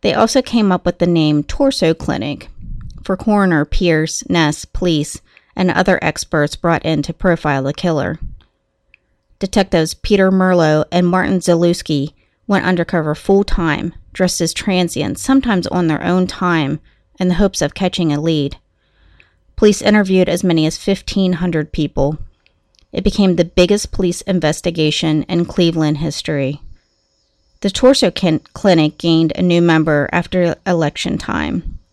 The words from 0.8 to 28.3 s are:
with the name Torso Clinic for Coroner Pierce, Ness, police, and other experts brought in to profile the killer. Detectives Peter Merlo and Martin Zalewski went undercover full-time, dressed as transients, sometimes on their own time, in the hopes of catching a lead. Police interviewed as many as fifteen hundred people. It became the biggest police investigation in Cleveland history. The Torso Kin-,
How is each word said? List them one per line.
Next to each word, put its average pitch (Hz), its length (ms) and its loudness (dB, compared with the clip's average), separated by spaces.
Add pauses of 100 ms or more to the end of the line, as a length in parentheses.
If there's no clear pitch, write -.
with 180 120 -2
the 175 80 0
name 151 380 2
Torso 262 500 0
Clinic - 560 -6 (540)
for 190 120 -4
Coroner 185 500 2
Pierce, 160 640 0
Ness, 156 380 0
police, 160 560 -4 (340)
and 185 140 0
other - 320 2
experts 151 540 -2
brought 170 300 -2
in 156 180 -2
to 165 100 -8
profile 151 500 0
the 139 100 -4
killer. 156 440 -2 (1200)
Detectives 190 540 0
Peter 190 380 2
Merlo 175 600 4
and 180 140 2
Martin 180 340 0
Zalewski 170 760 0 (340)
went 202 180 0
undercover 170 480 0
full-time, 175 800 0 (200)
dressed 180 280 -2
as 165 120 -2
transients, 175 680 -2
sometimes 247 460 0
on 180 200 -2
their 156 160 -2
own 185 220 0
time, 160 540 -2 (400)
in 185 80 0
the 180 80 0
hopes 196 260 0
of 147 120 -4
catching 180 380 -2
a 147 100 -2
lead. 156 360 -2 (1000)
Police 208 260 4
interviewed 190 480 2
as 175 140 -2
many 165 240 2
as 160 100 -4
fifteen 190 560 -2
hundred 165 380 -2
people. 147 480 -2 (720)
It - 120 -6
became 190 320 2
the 170 100 2
biggest 180 460 0
police 180 300 -4
investigation 156 1000 -2
in 170 220 -2
Cleveland 160 520 0
history. 147 640 -6 (1000)
The 202 100 -2
Torso - 400 4
Kin-, 160 300 0 (120)